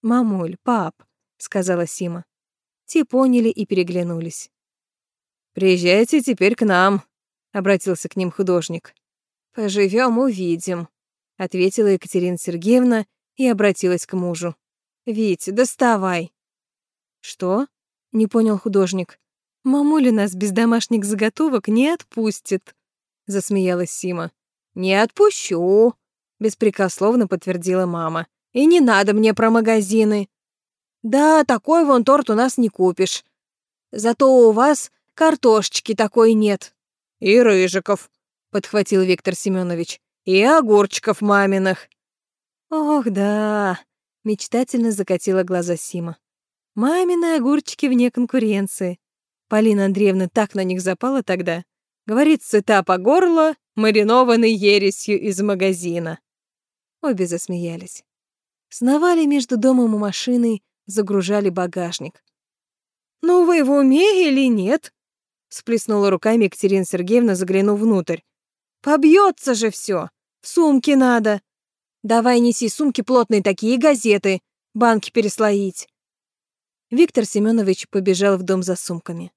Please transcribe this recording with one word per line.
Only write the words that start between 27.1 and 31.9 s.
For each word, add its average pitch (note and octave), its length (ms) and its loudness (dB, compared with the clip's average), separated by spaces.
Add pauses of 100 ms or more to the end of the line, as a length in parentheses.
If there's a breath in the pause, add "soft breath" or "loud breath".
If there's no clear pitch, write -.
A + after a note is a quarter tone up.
подтвердила F#3 580 -4
мама. E3 400 -6 (260)
"И C4 120 0
не E4+ 160 6
надо G#3+ 320 2
мне A3 220 2
про A3+ 160 2
магазины". G#3+ 800 0 (720)
"Да, D4 420 4
такой D#4 400 2
вон C4 200 4